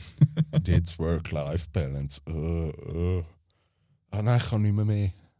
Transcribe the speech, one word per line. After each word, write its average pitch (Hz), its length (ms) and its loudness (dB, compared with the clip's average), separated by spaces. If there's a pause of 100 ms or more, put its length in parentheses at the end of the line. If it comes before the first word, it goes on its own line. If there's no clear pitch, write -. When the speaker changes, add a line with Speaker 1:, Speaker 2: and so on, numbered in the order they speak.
(120)
Speaker 1:
<laughs> - 400 2
Speaker 2:
Und - 160 2
jetzt 85 320 4
Work-Life-Balance. 76 1300 -2
Äh, 80 420 -2
äh. 87 540 -2 (880)
Ah 104 100 -2
nein, 120 160 4
ich 120 120 0
kann 110 120 0
nicht 104 140 2
mehr 104 100 0
mehr. 104 260 0 (280)